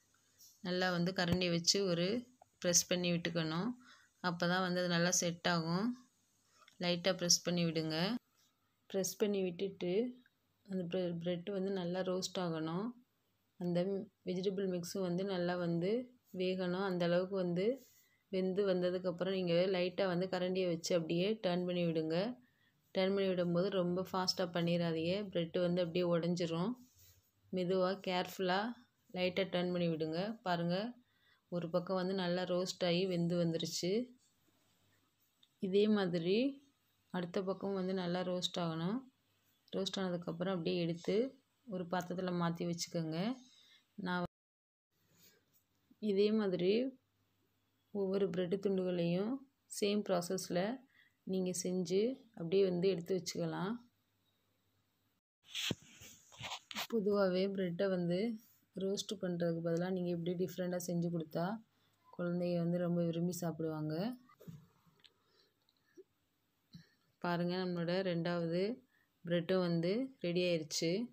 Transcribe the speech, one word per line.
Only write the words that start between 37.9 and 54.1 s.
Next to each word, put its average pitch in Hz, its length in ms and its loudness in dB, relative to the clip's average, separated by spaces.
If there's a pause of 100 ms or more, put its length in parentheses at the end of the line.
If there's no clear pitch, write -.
நல்லா 180 280 -2
ரோஸ்ட் 180 360 -4
ஆகணும். 170 380 -2 (760)
ரோஸ்ட் 190 260 -2
ஆனதுக்கப்புறம் 175 560 -2
அப்படியே 180 260 -2
எடுத்து 165 340 -2 (520)
ஒரு 185 200 -6
பாத்திரத்துல 180 480 -4
மாத்தி 170 320 0
வச்சுக்கோங்க. 165 520 -4 (800)
நான் 180 260 -2 (1800)
இதே 202 300 4
மாதிரி 190 400 2 (1200)
ஒவ்வொரு 196 340 0
பிரெட் 175 300 -2
துண்டுகளையும் 185 760 0 (400)
சேம் 208 320 0
ப்ராசஸ்ல 180 560 0 (640)
நீங்க 185 300 -2
செஞ்சு 180 440 0 (320)
அப்படியே 175 320 0
வந்து 180 240 2
எடுத்து 175 260 -2
வச்சுக்கலாம். 170 580 -4 (3250)